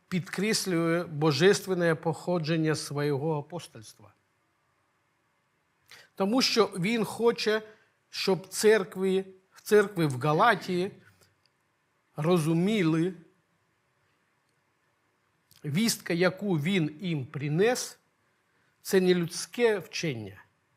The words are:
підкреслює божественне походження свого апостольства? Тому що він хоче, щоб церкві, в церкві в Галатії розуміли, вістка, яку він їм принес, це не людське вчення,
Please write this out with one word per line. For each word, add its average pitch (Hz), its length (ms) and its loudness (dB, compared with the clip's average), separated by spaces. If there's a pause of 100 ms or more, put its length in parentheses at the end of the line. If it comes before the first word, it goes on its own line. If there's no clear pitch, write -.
підкреслює 175 960 -2
божественне 170 920 2
походження 160 800 -2
свого 147 640 -4
апостольства? 117 760 -16 (2000)
Тому 208 260 0
що - 240 2
він 202 400 -2
хоче, 220 560 0 (480)
щоб - 380 -4
церкві, 190 800 2 (260)
в - 100 -20
церкві 202 440 2
в 127 140 -2
Галатії 180 720 2 (1200)
розуміли, 165 1000 0 (2500)
вістка, 185 480 -2
яку 180 460 0
він 160 420 0
їм 160 240 -4
принес, 160 720 -2 (800)
це 190 200 2
не 185 120 4
людське 202 640 -2
вчення, 110 640 -8 (340)